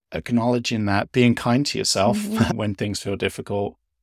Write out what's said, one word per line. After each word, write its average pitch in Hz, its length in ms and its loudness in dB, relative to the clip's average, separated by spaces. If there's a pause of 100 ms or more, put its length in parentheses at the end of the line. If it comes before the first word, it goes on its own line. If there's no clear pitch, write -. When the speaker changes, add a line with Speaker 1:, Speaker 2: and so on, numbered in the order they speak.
(120)
Speaker 1:
acknowledging 120 720 0
that, 101 260 0
being 120 240 6
kind 123 300 0
to - 120 -4
yourself 202 400 2
Speaker 2:
Mm-hmm. 214 400 0
Speaker 1:
<laughs> - 0 -
when 107 180 -2
things 104 260 -4
feel 98 160 -4
difficult, 101 580 -4 (280)